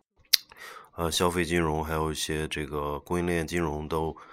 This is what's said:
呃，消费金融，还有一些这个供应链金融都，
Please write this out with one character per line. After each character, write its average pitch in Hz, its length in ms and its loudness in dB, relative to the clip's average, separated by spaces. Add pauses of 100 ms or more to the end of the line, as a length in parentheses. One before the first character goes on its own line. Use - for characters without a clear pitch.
(960)
呃， 82 140 0
消 87 200 4
费 87 160 2
金 85 120 2
融， 78 240 2
还 78 120 -2
有 78 180 2
一 76 40 -2
些 78 340 -2
这 76 160 -4
个 73 340 -4
供 87 180 -2
应 87 80 0
链 85 220 2
金 85 140 0
融 76 260 -2
都， 80 280 0 (180)